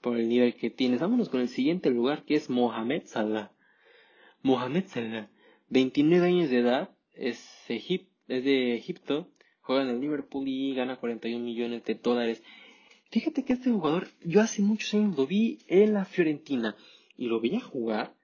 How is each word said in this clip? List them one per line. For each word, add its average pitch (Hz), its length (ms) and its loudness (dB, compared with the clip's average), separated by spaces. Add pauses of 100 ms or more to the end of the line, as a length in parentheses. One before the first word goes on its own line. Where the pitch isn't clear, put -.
por 120 160 -2
el 113 120 0
nivel 120 260 4
que 120 140 -4
tienes. 123 300 0
Vámonos 208 300 0
con 127 120 -2
el 123 80 0
siguiente 156 400 0
lugar, 127 360 0
que 147 100 0
es 151 160 -2
Mohamed 120 540 -2
Salah. 107 460 -4 (920)
Mohamed 131 420 0
Salah, 113 460 -8 (360)
veintinueve 147 600 4
años 175 240 2
de 123 80 4
edad, 123 320 2 (220)
es - 560 -10
egip-, 127 400 -6 (180)
es 127 160 -4
de 127 320 2
Egipto, 135 560 -6 (300)
juega 135 220 0
en 131 60 -2
el 120 100 -4
Liverpool 139 480 -6
y 135 280 -4
gana 127 200 -4
cuarenta 117 320 -6
y 117 60 -4
un 120 100 -6
millones 117 400 -6
de 110 120 -4
dólares. 120 460 -2 (680)
Fíjate 262 340 -2
que 254 100 -2
este 254 160 -2
jugador, 175 380 0 (160)
yo 180 180 4
hace 220 200 0
muchos 208 320 0
años 208 240 2
lo 135 100 2
vi 214 400 0
en 208 260 6
la 196 120 0
Fiorentina, 143 720 -2 (400)
y 123 100 -4
lo 113 140 0
veía 151 180 0
jugar, 113 540 -4 (100)